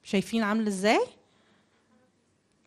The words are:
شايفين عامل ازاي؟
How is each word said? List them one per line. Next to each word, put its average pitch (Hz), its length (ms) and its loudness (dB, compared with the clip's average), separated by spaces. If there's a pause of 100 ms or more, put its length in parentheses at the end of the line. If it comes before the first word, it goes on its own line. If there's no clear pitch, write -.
شايفين 214 400 -2
عامل 214 240 0
ازاي؟ 208 340 2 (1700)